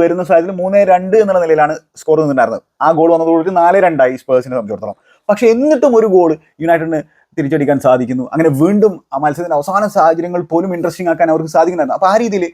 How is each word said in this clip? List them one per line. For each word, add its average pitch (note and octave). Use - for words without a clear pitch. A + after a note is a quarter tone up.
വരുന്ന E3+
സാഹചര്യത്തിൽ F3+
മൂന്നേ G3
രണ്ട് F#3
എന്നുള്ള F#3+
നിലയിലാണ് D#3
സ്കോർ D#3
നിന്നിട്ടുണ്ടായിരുന്നത്. C3
ആ -
ഗോൾ E3
വന്നതോടുകൂടി E3
നാലേ F3+
രണ്ടായി C3+
സ്പേഴ്സിനെ B2+
സംബന്ധിച്ചിടത്തോളം. G#2
പക്ഷേ G#3
എന്നിട്ടും C#4
ഒരു A3
ഗോൾ F3
യുണൈറ്റഡിന് D#3+
തിരിച്ചടിക്കാൻ D3
സാധിക്കുന്നു. B2+
അങ്ങനെ D#3+
വീണ്ടും G3+
ആ C#3
മത്സരത്തിൻ്റെ D#3
അവസാന F#3+
സാഹചര്യങ്ങൾ E3+
പോലും F3+
ഇൻട്രസ്റ്റിംഗ് E3+
ആക്കാൻ E3
അവർക്ക് D#3+
സാധിക്കുന്നുണ്ടായിരുന്നു. E3
അപ്പോൾ F#3+
ആ -
രീതിയിൽ G3